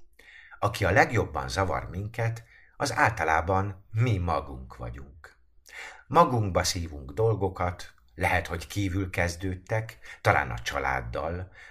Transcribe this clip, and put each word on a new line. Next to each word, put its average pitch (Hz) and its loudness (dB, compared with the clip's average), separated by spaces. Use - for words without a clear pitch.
Aki - 0
a 87 4
legjobban 87 2
zavar 78 0
minket, 113 -4
az 117 -2
általában 95 2
mi 110 2
magunk 69 -4
vagyunk. 60 -14
Magunkba 117 6
szívunk 76 -4
dolgokat, 95 0
lehet, 90 0
hogy 82 -6
kívül 95 -2
kezdődtek, 95 -4
talán 71 2
a 58 -6
családdal, 69 -4